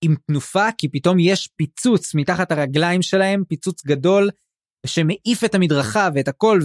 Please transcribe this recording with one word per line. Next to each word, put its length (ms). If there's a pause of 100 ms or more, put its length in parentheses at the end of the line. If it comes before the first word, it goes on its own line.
עם 100 (120)
תנופה, 420 (100)
כי 100
פתאום 300
יש 380
פיצוץ 580
מתחת 380
הרגליים 500
שלהם, 460
פיצוץ 380
גדול, 440 (560)
שמעיף 580
את 100
המדרכה 600
ואת 140
הכל, 360